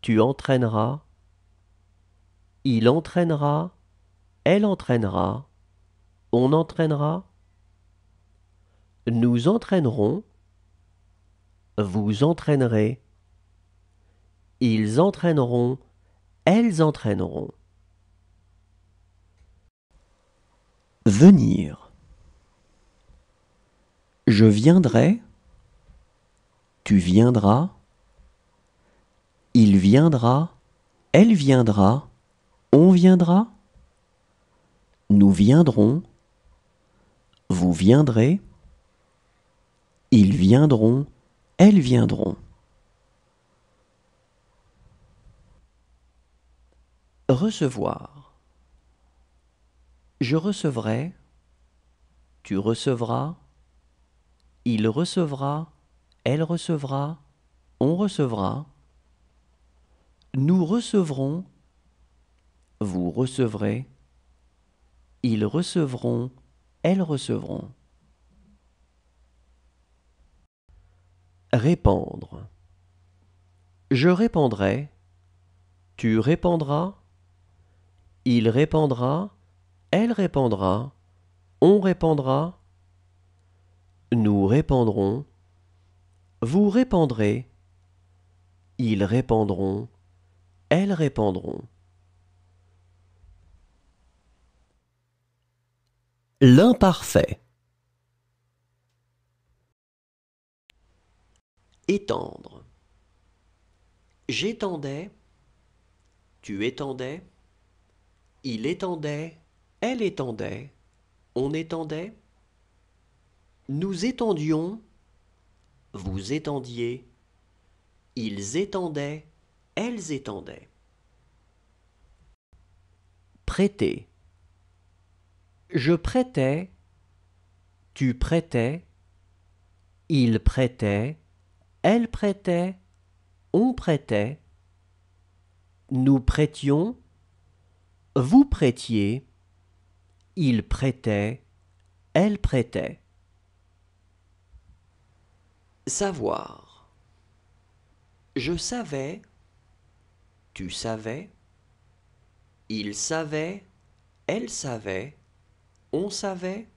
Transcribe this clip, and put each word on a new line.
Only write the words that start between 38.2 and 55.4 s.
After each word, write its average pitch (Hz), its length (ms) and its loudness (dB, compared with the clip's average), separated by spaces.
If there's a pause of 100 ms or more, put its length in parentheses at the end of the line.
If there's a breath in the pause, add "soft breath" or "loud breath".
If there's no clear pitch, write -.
Ils 98 240 6
viendront. 123 680 4 (520)
Elles 202 220 8
viendront. 120 560 0 (4000)
Recevoir. 135 1040 -4 (1900)
Je 135 160 -2
recevrai. 147 800 -4 (1300)
Tu 98 140 -6
recevras. 117 800 -4 (1300)
Il 110 240 0
recevra. 147 840 -4 (540)